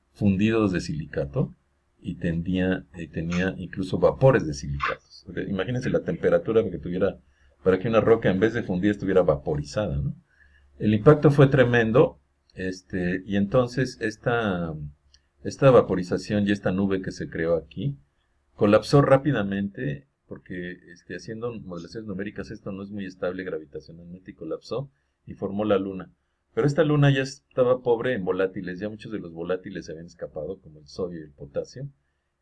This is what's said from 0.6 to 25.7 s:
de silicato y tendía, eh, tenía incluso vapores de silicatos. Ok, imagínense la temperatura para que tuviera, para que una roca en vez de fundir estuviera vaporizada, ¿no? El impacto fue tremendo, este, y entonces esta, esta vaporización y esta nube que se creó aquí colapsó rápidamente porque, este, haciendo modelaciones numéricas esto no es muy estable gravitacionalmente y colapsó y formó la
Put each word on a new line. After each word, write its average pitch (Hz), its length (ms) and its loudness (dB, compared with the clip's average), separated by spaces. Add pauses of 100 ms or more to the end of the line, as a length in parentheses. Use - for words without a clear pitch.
de 85 80 0
silicato 78 720 -6 (440)
y - 180 -10
tendía, 90 760 -2
eh, 82 140 -12
tenía 87 500 -4
incluso 92 400 -6
vapores 101 480 4
de 76 80 -6
silicatos. - 720 -8
Ok, 87 200 -8
imagínense 101 420 -4
la 85 140 0
temperatura 90 580 2
para 98 100 -6
que 85 60 -8
tuviera, 90 400 -2 (460)
para 92 160 4
que - 80 -4
una 113 120 4
roca 110 300 4
en 95 100 2
vez 113 140 2
de 117 80 -2
fundir 95 300 0
estuviera 95 320 2
vaporizada, 76 720 -2
¿no? 69 180 -4 (600)
El 107 160 2
impacto 147 380 6
fue 139 160 8
tremendo, 120 720 4 (340)
este, 92 720 -4
y 101 120 0
entonces 123 640 0
esta, 107 760 -2 (680)
esta - 280 4
vaporización 98 760 2
y 101 40 2
esta 98 200 -2
nube 95 300 0
que 95 100 -8
se 80 160 -10
creó 85 280 -2
aquí 139 420 -6 (580)
colapsó 110 460 4
rápidamente 127 1040 0 (220)
porque, 90 500 -12 (140)
este, 87 240 -16
haciendo 113 380 -10
modelaciones 98 540 -14
numéricas 101 440 -10
esto 104 200 -12
no 95 120 -10
es 101 60 -12
muy 101 160 -10
estable 92 380 -6
gravitacionalmente 85 880 -12
y - 20 -20
colapsó 107 580 -8 (340)
y - 80 -16
formó 101 320 -4
la 101 120 4